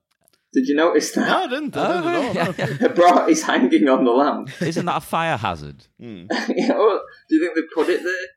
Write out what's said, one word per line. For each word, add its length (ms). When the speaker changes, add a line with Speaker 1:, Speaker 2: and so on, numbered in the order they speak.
Speaker 1:
Did 140
you 80
notice 380
that? 140
Speaker 2:
No, 160
I 40
didn't. 300
I 100
Speaker 3:
Oh, 60
Speaker 2:
didn't 140
at 80
all, 180
Speaker 3:
yeah, 100
Speaker 2:
no. 140
Speaker 3:
yeah. 80
Speaker 1:
<laughs> 220
Her 20
bra 380
is 160
hanging 440
on 180
the 60
lamp. 380
Speaker 3:
Isn't 240
that 120
a 40
fire 360
hazard? 480
Speaker 2:
Mm. 280
Speaker 1:
<laughs> 260
Yeah, 220
well, 240
do 60
you 80
think 120
they 60
put 160
it 140
there 340